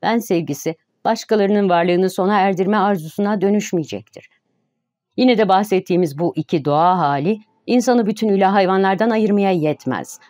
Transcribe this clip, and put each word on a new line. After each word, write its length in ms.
ben 160
sevgisi 560
başkalarının 640
varlığını 420
sona 300
erdirme 360
arzusuna 640
dönüşmeyecektir. 880
Yine 220
de 100
bahsettiğimiz 720
bu 180
iki 280
doğa 340
hali 400
insanı 400
bütünüyle 400
hayvanlardan 640
ayırmaya 400
yetmez. 800